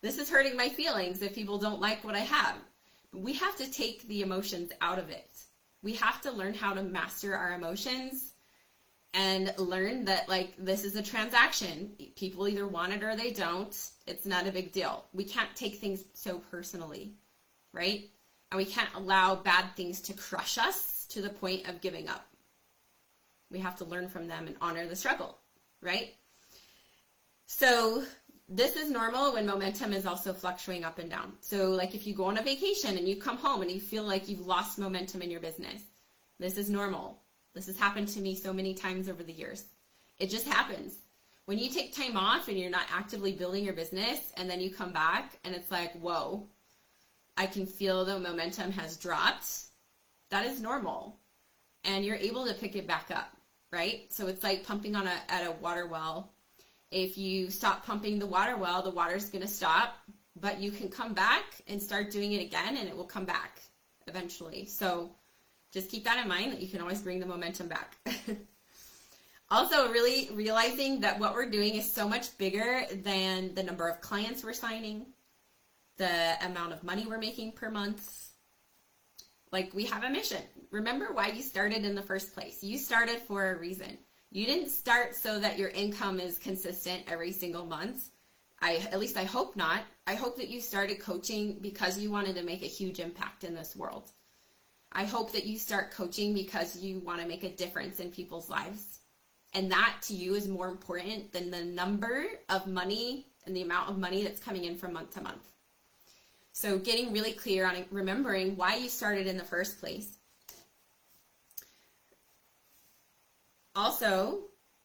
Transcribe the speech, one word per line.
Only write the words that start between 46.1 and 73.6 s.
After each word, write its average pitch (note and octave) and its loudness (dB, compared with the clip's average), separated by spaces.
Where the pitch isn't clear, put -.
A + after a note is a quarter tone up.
I F#3+ 2
can F#3+ -2
feel F#3 2
the F#3+ 0
momentum F3+ -2
has E3 -6
dropped," F3 2
that G3+ 2
is C4+ -4
normal. A3 -4
And G3 2
you're G#3 0
able A#3+ 0
to G#3+ 0
pick G3 -6
it F#3 -4
back E3+ 0
up, - -4
right? F3+ -2
So G3 -2
it's F#3+ -2
like F#3+ 0
pumping G#3 -2
on G3 2
a, F3+ 0
at F3+ 2
a E3+ 0
water E3+ -2
well. E3 -4
If F#3 0
you F#3+ 0
stop - 2
pumping G#3 0
the G3+ 0
water G3 4
well, F#3 2
the F#3+ -2
water's F3 0
gonna F#3+ -6
stop, F#3 4
but G3 -2
you G3+ 0
can G3+ -6
come A3+ -4
back A3 6
and G3+ -4
start G3+ 0
doing G#3 0
it G3 2
again, F3+ 0
and G#3 -4
it D#3 -8
will F3 -6
come F#3+ -6
back - -4
eventually. F3 -8
So F3 -2
just F#3+ -4
keep G#3+ -8
that A#3 6
in A3 0
mind, F#3+ 2
that - -4
you F#3+ -6
can F#3 -4
always F#3+ -2
bring F#3 -2
the F3+ -4
momentum F3 -4
back. - -6
<laughs> G#3 -2
Also, C#4 8
really B3 6
realizing B3 4
that C#4+ 4
what G#3 4
we're A#3+ 2
doing G#3 4
is G#3 0
so G#3 2
much A#3+ 0
bigger A3+ 2
than F#3+ 2
the F#3+ 0